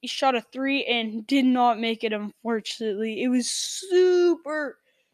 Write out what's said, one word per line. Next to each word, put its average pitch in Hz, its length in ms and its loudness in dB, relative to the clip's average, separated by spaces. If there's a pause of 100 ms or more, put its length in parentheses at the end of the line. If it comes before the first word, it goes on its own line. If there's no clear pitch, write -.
shot 269 300 0
a 220 60 -2 (100)
three 269 320 -2
and 226 420 -4
did 269 200 4
not 240 340 4
make 226 240 -4
it, 220 100 -2
unfortunately. 220 1120 -4
It 254 60 0
was 247 200 0
super, 349 1300 0 (360)